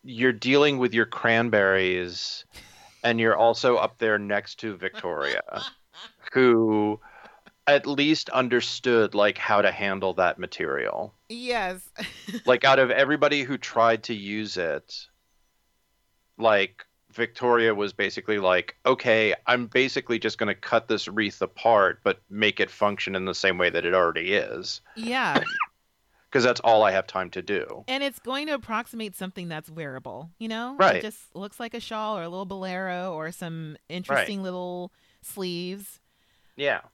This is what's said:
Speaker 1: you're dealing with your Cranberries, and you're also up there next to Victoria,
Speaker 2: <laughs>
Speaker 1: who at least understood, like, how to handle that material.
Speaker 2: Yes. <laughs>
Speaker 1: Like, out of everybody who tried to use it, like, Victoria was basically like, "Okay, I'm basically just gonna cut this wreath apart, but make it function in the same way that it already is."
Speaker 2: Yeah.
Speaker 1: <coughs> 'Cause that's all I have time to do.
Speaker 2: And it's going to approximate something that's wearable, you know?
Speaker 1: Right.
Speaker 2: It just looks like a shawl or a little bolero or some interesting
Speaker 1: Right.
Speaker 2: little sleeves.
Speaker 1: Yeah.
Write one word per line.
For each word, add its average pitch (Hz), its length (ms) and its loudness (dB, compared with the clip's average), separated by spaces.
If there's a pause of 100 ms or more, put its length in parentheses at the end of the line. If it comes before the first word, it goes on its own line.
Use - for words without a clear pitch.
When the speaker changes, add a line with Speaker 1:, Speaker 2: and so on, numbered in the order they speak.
Speaker 1:
you're 127 300 0
dealing 135 460 2
with 123 140 0
your 113 140 2
Cranberries, 95 1400 2 (600)
and 117 160 2
you're 113 160 4
also 117 400 4
up 85 220 -2
there 110 200 2
next 101 420 -4
to 107 160 -8
Victoria, 78 640 -4 (460)
Speaker 2:
<laughs> - 460 -20
Speaker 1:
who 110 680 4 (640)
at 143 200 4
least 143 440 0
understood, 120 840 2
like, 101 240 4
how 104 240 2
to 98 80 4
handle 95 440 -4
that 90 240 2
material. 78 760 -6 (140)
Speaker 2:
Yes. 226 520 -6 (160)
<laughs> - 40 -16 (440)
Speaker 1:
Like, 123 200 4
out 135 160 8
of 123 100 4
everybody 143 540 2
who 131 120 -6
tried 113 480 2
to 120 100 -6
use 104 420 -6
it, 80 500 -6 (1300)
like, 104 480 2 (260)
Victoria 117 640 2
was 101 180 -2
basically 101 480 -4
like, 92 440 2
"Okay, 110 500 2 (120)
I'm 123 220 0
basically 127 500 0
just 110 180 -2
gonna 101 180 -2
cut - 340 0
this 107 180 -2
wreath 104 340 -4
apart, 98 640 2
but - 260 0
make 104 300 0
it 98 140 0
function 101 420 -2
in 92 100 -4
the 92 120 -4
same 92 200 0
way 87 140 2
that 85 160 -2
it 87 80 2
already 87 400 2
is." - 460 -4 (160)
Speaker 2:
Yeah. 226 440 -2 (480)
Speaker 1:
<coughs> - 440 -20
'Cause 127 100 2
that's 120 180 2
all 110 220 6
I 101 80 6
have 95 160 0
time 92 240 -6
to 92 120 -8
do. 92 440 -6
Speaker 2:
And 269 160 -4
it's 277 160 -6
going 277 300 -8
to 302 60 -2
approximate 226 600 -8
something 185 340 -12
that's 156 220 -12
wearable, 139 600 -12 (100)
you 226 80 -8
know? 240 280 -8
Speaker 1:
Right. 175 200 6
Speaker 2:
It - 60 -4
just 214 180 -12 (160)
looks 202 240 -14
like 233 140 -10
a 233 60 -8
shawl 214 380 -6
or 165 60 -8
a 170 40 -10
little 185 180 -10
bolero 185 680 -8
or 156 160 -8
some 160 460 -12 (120)
interesting 180 520 -2
Speaker 1:
Right. 190 40 -8
Speaker 2:
little 180 480 -8 (300)
sleeves. 180 800 -10 (560)
Speaker 1:
Yeah. 135 240 -2 (120)